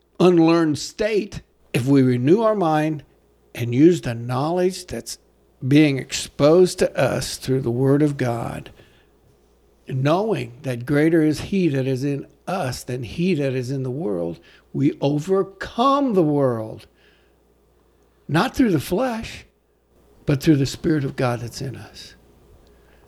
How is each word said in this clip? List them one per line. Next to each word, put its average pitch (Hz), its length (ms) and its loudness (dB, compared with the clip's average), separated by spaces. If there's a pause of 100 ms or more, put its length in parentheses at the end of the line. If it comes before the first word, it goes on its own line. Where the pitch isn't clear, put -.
(200)
unlearned 165 580 4
state. 214 640 -4 (320)
If 123 120 -2
we 139 160 6
renew 127 400 4
our 220 140 2
mind 156 480 0 (520)
and 120 180 -4
use 151 280 6
the 127 120 -6
knowledge 151 760 -4
that's - 300 -12 (480)
being 143 320 4
exposed 170 840 2
to - 180 -2
us 127 400 -2
through 131 240 -2
the 117 100 -2
Word 135 300 2
of 147 160 0
God, 117 540 -6 (1160)
knowing 147 760 -2
that 123 220 -6
greater 156 360 2
is 151 200 2
He 190 280 0
that 135 180 -2
is 131 160 -2
in 143 240 -4 (180)
us 175 380 -6
than 127 200 -8
he 170 320 -2
that 139 180 -2
is 127 180 -6
in 135 120 -4
the 127 80 -6
world, 170 500 -6 (320)
we 139 260 0
overcome 190 1120 -2
the 185 100 4
world. 131 640 -2 (1400)
Not 190 260 -2
through 240 180 2
the 147 100 2
flesh, 226 640 -6 (800)
but 135 180 0
through 156 140 4
the 135 80 0
Spirit 147 400 -2
of 135 100 -8
God 120 240 -2
that's 117 220 -12
in 131 160 -10
us. - 380 -20 (920)